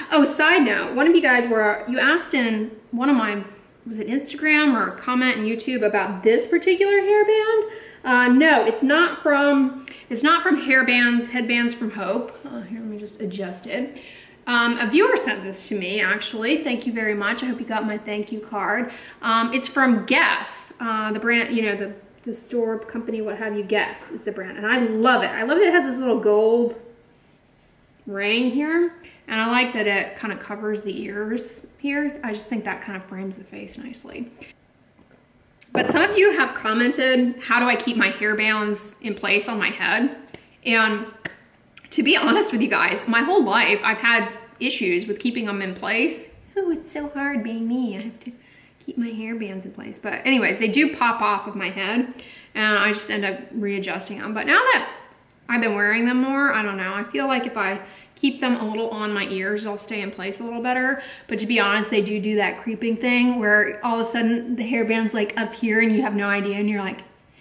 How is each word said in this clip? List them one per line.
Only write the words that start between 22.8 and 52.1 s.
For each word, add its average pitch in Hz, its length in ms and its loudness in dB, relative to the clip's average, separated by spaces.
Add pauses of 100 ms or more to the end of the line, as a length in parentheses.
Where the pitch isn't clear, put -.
what 214 160 -6
have 214 180 -6
you, 208 60 -2
Guess - 480 -4
is 226 120 -12
the 208 100 -6
brand. 185 260 -10
And 208 80 -4
I 247 140 2
love 233 420 4
it. - 80 -2
I 220 140 -4
love 294 140 2
that 392 100 6
it 330 40 4
has 339 120 6
this 262 140 -4
little 247 220 2
gold 220 540 4 (1300)
ring 208 440 0
here. 320 420 0 (340)
And 220 140 -4
I 226 100 0
like 247 220 2
that 214 140 -2
it 196 300 -2
kind 208 160 -8
of 185 60 -10
covers 214 440 -6
the - 200 -6
ears 214 640 -8 (120)
here. 285 440 -4
I 226 100 -6
just 208 140 -10
think 220 180 -4
that 190 180 -8
kind 196 140 -10
of 190 120 -14
frames 190 280 -10
the 196 80 -18
face - 340 -18
nicely. - 520 -14 (1400)
But - 180 0
some 339 180 4
of 415 80 -2
you 392 220 6
have - 160 0
commented, 247 880 0
"How 233 160 2
do 240 80 2
I 247 80 2
keep 233 220 -4
my 196 140 2
hair 208 260 -2
bands 214 640 -2
in 208 140 -6
place 202 340 0
on 220 100 -4
my 190 120 -2
head?" 208 460 0 (480)
And 220 420 2 (840)
to 302 120 0
be 269 140 4
honest 339 360 2
with 226 100 0
you - 60 2
guys, 175 400 0
my 233 140 4
whole 359 200 4
life 202 400 2
I've 220 160 0
had 226 300 2 (320)
issues 175 460 -2
with 202 120 -4
keeping 240 280 -4
them 202 140 -4
in 185 140 -6
place. 226 520 -2 (300)
Ooh, 370 140 -2
it's - 220 -6
so 294 160 -8
hard 277 340 -4
being 226 240 -6
me. 240 300 -2
I 196 60 -10
have - 180 -12
to 240 120 -16 (540)
keep - 100 -12
my 233 120 -4
hair 220 260 -8
bands 190 300 -8
in 190 80 -14
place. - 260 -16
But - 260 -8
anyways, 226 360 2
they 220 80 2
do 294 260 2
pop 226 260 0
off 208 280 0
of 202 80 -8
my 190 140 -4
head, 208 440 -2 (400)